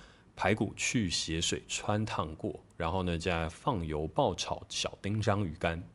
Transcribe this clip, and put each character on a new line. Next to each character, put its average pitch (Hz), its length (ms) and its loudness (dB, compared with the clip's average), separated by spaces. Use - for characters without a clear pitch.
排 95 180 4
骨 113 220 0
去 104 340 0
血 82 300 0
水 82 260 0
穿 107 400 0
烫 82 300 -2
过， - 240 -6
然 82 160 0
后 95 100 2
呢， 87 160 2
再 82 300 2
放 92 360 -2
油 76 220 -2
爆 107 300 2
炒 - 320 -4
小 - 340 -4
丁 104 180 0
香 104 240 2
鱼 80 140 -2
干， 85 240 0